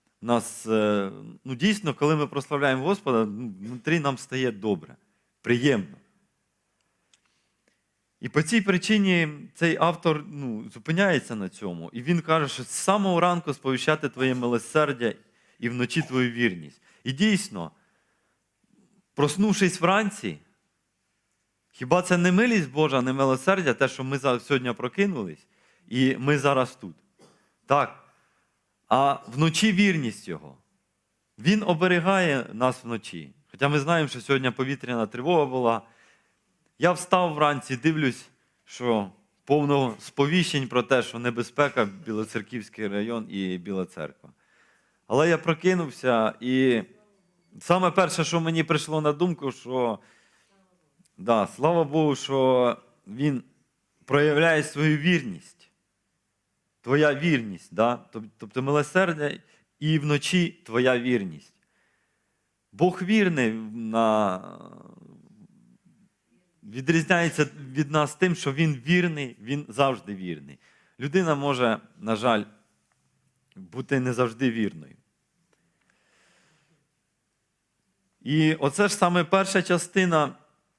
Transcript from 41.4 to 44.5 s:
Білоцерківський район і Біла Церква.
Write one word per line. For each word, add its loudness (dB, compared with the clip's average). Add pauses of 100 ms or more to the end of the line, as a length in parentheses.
Білоцерківський -8
район -6
і -6
Біла -6
Церква. -14 (800)